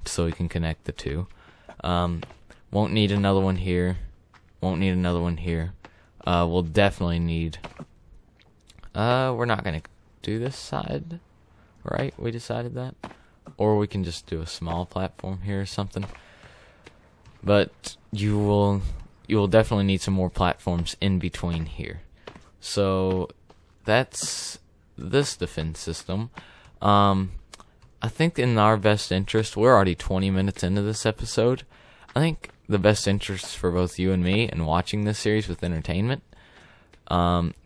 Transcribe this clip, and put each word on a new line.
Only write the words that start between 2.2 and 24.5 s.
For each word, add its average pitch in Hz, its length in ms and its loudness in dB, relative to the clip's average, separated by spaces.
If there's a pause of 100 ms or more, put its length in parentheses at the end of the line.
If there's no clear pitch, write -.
won't 104 240 0
need 104 180 4
another 98 280 2
one 95 160 2
here. 90 420 0 (640)
Won't 92 180 0
need 95 140 2
another 90 260 0
one 85 160 -2
here. 85 380 -4 (520)
Uh, 87 220 2
we'll 90 140 0
definitely 85 560 2
need, 82 400 -2 (1400)
uh, 123 420 2
we're 117 80 -2
not 104 180 0
gonna 80 200 -4 (400)
do 107 160 -4
this 127 180 -6
side, 160 640 -8 (640)
right? - 340 -4
We 117 120 -4
decided 117 440 -6
that. 127 200 -8 (640)
Or 107 180 4
we 104 100 2
can 98 160 -2
just 85 240 -6
do 80 140 -6
a 82 60 -8
small 85 400 -6
platform 92 560 -6
here 101 180 -4
or 98 60 -6
something. 98 400 -6 (1400)
But - 560 2 (120)
you 104 280 0
will, 101 420 4 (480)
you 107 80 2
will 101 120 4
definitely 107 360 4
need 98 160 2
some 95 140 -2
more 92 160 0
platforms 87 680 -2
in 95 200 2
between 82 480 -4
here. - 340 -10 (580)
So 95 680 0 (560)
that's - 760 -2 (380)